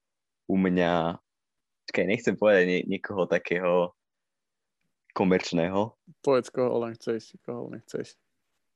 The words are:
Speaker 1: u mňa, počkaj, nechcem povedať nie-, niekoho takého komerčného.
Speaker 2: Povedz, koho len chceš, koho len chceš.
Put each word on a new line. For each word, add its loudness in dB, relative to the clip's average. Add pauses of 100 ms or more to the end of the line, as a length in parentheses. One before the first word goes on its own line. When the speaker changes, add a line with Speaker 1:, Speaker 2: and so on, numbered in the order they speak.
(480)
Speaker 1:
u 0
mňa, 2 (640)
počkaj, -2
nechcem 0
povedať 4
nie-, 0
niekoho -4
takého 0 (1200)
komerčného. 0 (320)
Speaker 2:
Povedz, 2
koho -2
len -8
chceš, -8
koho -10
len -16
chceš. -12 (600)